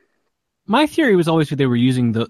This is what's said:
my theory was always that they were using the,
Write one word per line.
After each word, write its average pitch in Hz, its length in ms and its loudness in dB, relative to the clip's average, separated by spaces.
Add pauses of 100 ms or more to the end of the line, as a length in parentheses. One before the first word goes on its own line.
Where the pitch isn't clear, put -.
(640)
my 277 220 0
theory 269 280 0
was 175 120 2
always 160 220 0
that 147 80 -6
they 135 100 0
were 120 80 0
using 123 380 0
the, 113 160 -4